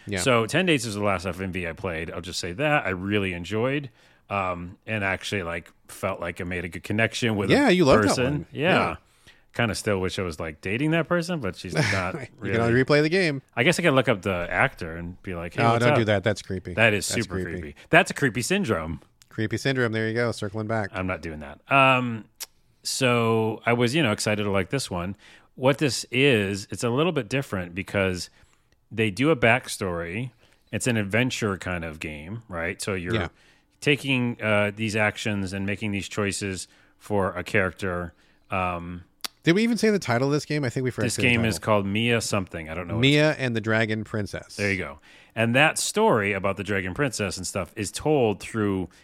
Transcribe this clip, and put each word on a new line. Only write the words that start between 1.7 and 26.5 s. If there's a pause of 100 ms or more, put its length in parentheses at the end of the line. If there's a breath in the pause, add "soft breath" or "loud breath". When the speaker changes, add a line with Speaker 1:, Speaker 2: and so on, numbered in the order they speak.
Speaker 2:
played.
I'll
just
say
that.
I
really
enjoyed. (400 soft breath)
Um,
and
actually,
like, (180)
felt
like
I
made
a
good
connection
with
Speaker 1:
Yeah,
Speaker 2:
a
Speaker 1:
you
loved
that
Speaker 2:
person.
Speaker 1:
one.
Speaker 2:
Yeah.
Speaker 1:
Yeah. (580 soft breath)
Speaker 2:
Kinda
still
wish
I
was,
like,
dating
that
person,
but
she's
Speaker 1:
<laughs>
Speaker 2:
not
Speaker 1:
You (140)
Speaker 2:
really.
Speaker 1:
can
always
replay
the
game. (140)
Speaker 2:
I
guess
I
could
look
up
the
actor
and
be
like,
"Hey,
Speaker 1:
Oh,
Speaker 2:
what's
Speaker 1:
don't
Speaker 2:
up?"
Speaker 1:
do
that.
That's
creepy.
Speaker 2:
That
is
Speaker 1:
That's
Speaker 2:
super
Speaker 1:
creepy.
Speaker 2:
creepy. (120 loud breath)
That's
a
creepy
syndrome. (280)
Speaker 1:
Creepy
syndrome.
There
you
go.
Circling
back.
Speaker 2:
I'm
not
doing
that. (100)
Um, (580)
so
I
was,
you
know,
excited
to
like
this
one. (400 soft breath)
What
this
is,